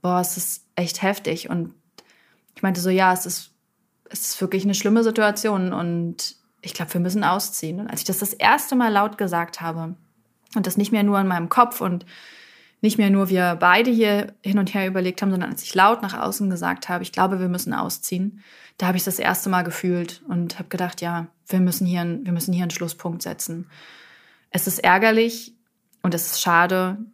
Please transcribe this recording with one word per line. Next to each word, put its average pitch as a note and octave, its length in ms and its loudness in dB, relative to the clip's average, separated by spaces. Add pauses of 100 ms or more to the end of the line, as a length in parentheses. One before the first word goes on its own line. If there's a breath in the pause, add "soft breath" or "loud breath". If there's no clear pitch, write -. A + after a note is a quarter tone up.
„Boah, F3+ 180 2
es F3+ 160 -2
ist - 300 -8 (100)
echt F3 260 -4
heftig.“ F#3+ 480 -2
Und E3+ 240 -4 (800 soft breath)
ich - 80 -10
meinte F#3 200 0
so, F#3 80 0
„Ja, F#3 240 4
es F#3 120 -4
ist, - 260 -10 (580)
es - 220 -8
ist - 100 -6
wirklich F#3+ 240 0
eine G3+ 80 2
schlimme A3 320 4
Situation. G#3 680 0
Und E3+ 640 -4 (260)
ich - 120 -14
glaub, E3 200 -8
wir F3+ 60 0
müssen F3+ 240 0
ausziehen.“ F3 560 -2
Und G#3+ 80 -8
als - 140 -8
ich - 40 -6
das F#3+ 120 -2
das G3+ 160 -4
erste C#4+ 420 2
Mal A#3+ 160 4
laut G#3 260 2
gesagt E3+ 440 -4
habe E3 340 -6 (600)
und G3 120 0
das - 80 -4
nicht G3+ 160 0
mehr G#3 120 2
nur G3+ 180 4
in F#3+ 60 2
meinem F3 200 -2
Kopf A#3+ 320 4
und F3 260 -4 (760 loud breath)
nicht G#3+ 160 2
mehr G3+ 140 6
nur G3 180 4
wir F3+ 320 2
beide G3 300 6
hier G#3 420 2 (100)
hin G3+ 160 2
und F#3+ 140 0
her G3 140 -2
überlegt F#3 340 -2
haben, G3 100 0
sondern F3+ 200 -2
als - 120 -10
ich - 100 -12
laut G#3+ 280 6
nach F#3+ 180 -8
außen G3 300 -2
gesagt F3 400 -4
habe, F3+ 140 -4
„Ich F3+ 100 -12
glaube, F#3+ 260 0
wir F3+ 80 -2
müssen F3+ 260 -4
ausziehen“, - 680 -4 (340 loud breath)
da F#3 100 0
habe F#3 100 2
ich F3 80 -2
das F#3 140 -4
erste - 280 0
Mal F#3 140 2
gefühlt F3 680 -4
und F3 320 -4
habe F#3 80 -10
gedacht, F3+ 320 -6
„Ja, E3+ 280 -6 (200)
wir F#3 140 2
müssen F3+ 260 0
hier F3 140 0
ein, E3+ 240 -4
wir F3 80 -2
müssen F3+ 200 -2
hier F3+ 100 0
einen E3+ 80 -4
Schlusspunkt E3+ 500 -8
setzen.“ - 460 -10 (840 loud breath)
Es F#3 160 -2
ist F#3 120 -4
ärgerlich A3 760 2 (480)
und F3+ 100 0
es E3+ 140 -4
ist - 140 -4
schade F#3 560 4 (160)